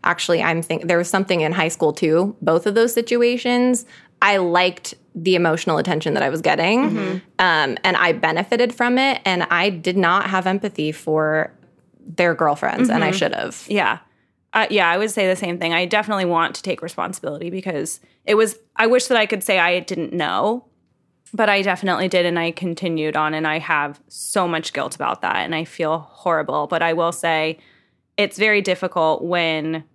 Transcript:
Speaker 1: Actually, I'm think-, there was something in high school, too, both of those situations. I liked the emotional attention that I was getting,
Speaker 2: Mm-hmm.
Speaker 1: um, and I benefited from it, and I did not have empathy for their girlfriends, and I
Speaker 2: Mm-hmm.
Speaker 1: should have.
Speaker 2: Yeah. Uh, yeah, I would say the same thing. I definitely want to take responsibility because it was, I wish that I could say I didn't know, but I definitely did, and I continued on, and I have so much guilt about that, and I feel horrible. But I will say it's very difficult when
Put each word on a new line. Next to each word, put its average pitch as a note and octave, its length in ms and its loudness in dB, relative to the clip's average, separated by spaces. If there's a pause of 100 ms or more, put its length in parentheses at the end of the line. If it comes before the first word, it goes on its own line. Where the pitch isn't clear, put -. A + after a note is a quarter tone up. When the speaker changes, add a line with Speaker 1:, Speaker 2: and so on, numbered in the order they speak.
Speaker 1:
Actually, F3 400 0
I'm E3 180 2
think-, D#3+ 260 -4
there E3+ 120 2
was F3 100 -2
something F#3+ 320 0
in D#3 100 0
high E3+ 180 0
school, D#3+ 240 0
too, E3+ 500 0
both E3 240 2
of G3+ 80 0
those A#3 180 2
situations. A#3+ 920 0 (340)
I G3+ 160 4
liked F3+ 560 0 (220)
the F3 180 2
emotional E3 460 2
attention D#3+ 340 -2
that C#3 80 0
I C3+ 80 0
was D#3+ 120 -4
getting, E3+ 500 2
Speaker 2:
Mm-hmm. F#3+ 260 -4 (220)
Speaker 1:
um, D#3 440 2
and F#3 140 2
I E3+ 140 2
benefited F#3 600 0
from B3 280 0
it, C4+ 260 0
and F3+ 240 0
I F3 220 2
did F3+ 260 -2
not F#3+ 320 2
have F#3 160 0
empathy F#3 460 -2
for D#3 600 -2 (640)
their F3 180 2
girlfriends, D#3+ 560 0
and E3 140 2
I D#3 60 2
Speaker 2:
Mm-hmm. F#3+ 80 -2
Speaker 1:
should - 180 0
have. - 320 -8
Speaker 2:
Yeah. G3 320 0 (520)
Uh, A3 200 2
yeah, F#3 180 4
I E3+ 80 2
would G#3+ 140 0
say G3 160 0
the F#3+ 80 2
same F3 240 -4
thing. E3+ 140 -2
I F3+ 120 2
definitely G#3 400 0
want E3 300 0
to - 80 -12
take F3 180 -4
responsibility E3+ 680 -8
because F3 480 -6 (260)
it G#3+ 80 2
was, G#3+ 240 2 (180)
I A3+ 120 4
wish B3 200 4
that B3 100 4
I G#3+ 100 4
could G3+ 160 -4
say F#3+ 160 2
I F3 200 2
didn't E3+ 320 -6
know, F3 540 -2 (680)
but G#3 140 2
I G3+ 120 2
definitely F#3 460 0
did, F3+ 180 2
and E3+ 140 0
I E3 100 0
continued E3 680 -4
on, D#3 200 0
and D#3 100 -4
I D#3 140 -2
have D3 480 -2
so - 400 -4
much D#3+ 260 -4
guilt - 220 -6
about - 260 -4
that, - 160 -2
and F#2 160 -4
I D#3+ 120 -4
feel D#3+ 340 -4
horrible. D3+ 680 -2
But E3 160 -2
I E3 120 0
will E3+ 180 0
say D#3+ 480 -2 (580)
it's G3+ 220 -2
very G#3 220 4
difficult F3+ 640 0
when D#3+ 600 -2 (120)